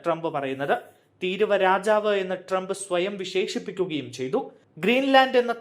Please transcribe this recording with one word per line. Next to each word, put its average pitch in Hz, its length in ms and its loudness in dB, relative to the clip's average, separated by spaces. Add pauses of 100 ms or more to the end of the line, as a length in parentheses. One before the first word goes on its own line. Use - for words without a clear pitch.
ട്രംപ് 165 320 -2
പറയുന്നത്. 139 380 -2 (500)
തീരുവ 190 400 2
രാജാവ് 208 480 4 (100)
എന്ന് 185 140 -4 (140)
ട്രംപ് 185 220 -2 (100)
സ്വയം 180 400 -2
വിശേഷിപ്പിക്കുകയും 180 840 -4 (100)
ചെയ്തു. 131 220 -2 (440)
ഗ്രീൻലാൻഡ് 262 580 4
എന്ന 233 200 0